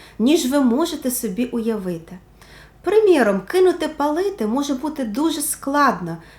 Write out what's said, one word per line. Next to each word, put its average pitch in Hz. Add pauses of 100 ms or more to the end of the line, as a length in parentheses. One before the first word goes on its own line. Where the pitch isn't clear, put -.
(180)
ніж 269
ви 285
можете 262
собі 233
уявити. 190 (680)
Приміром, 330
кинути 349
палити 302
може 277
бути 285
дуже 294
складно, 214 (220)